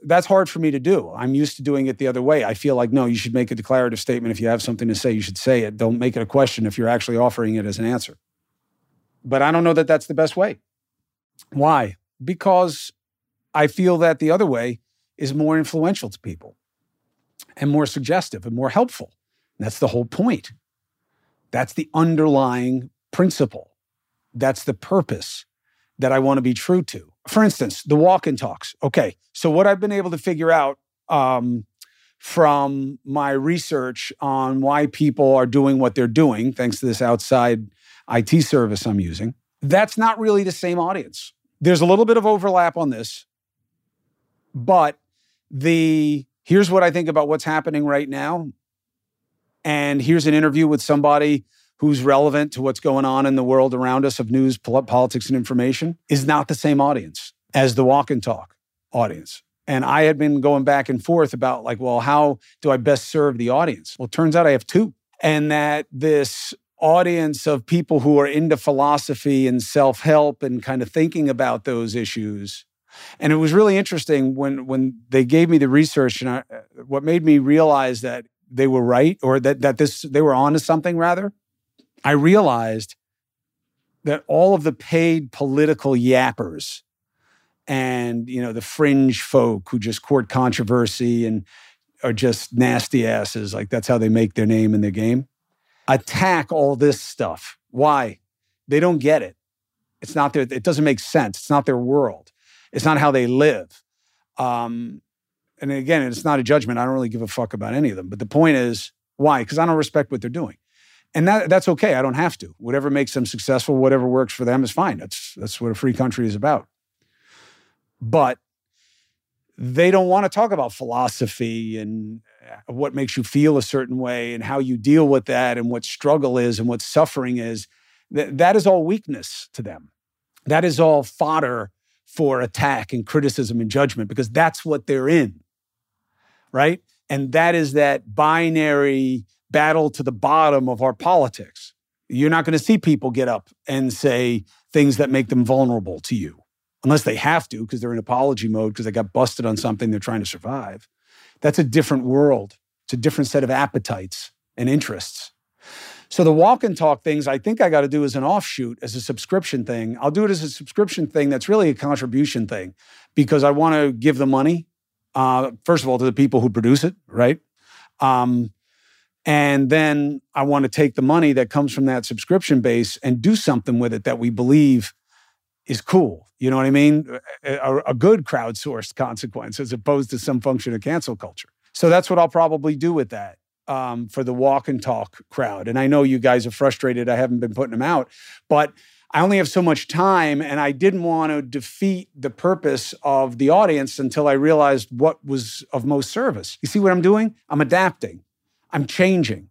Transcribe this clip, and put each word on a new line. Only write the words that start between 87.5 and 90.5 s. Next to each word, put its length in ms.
and, 600
you 140
know, 140
the 80
fringe 580
folk 480
who 100
just 220
court 300
controversy 960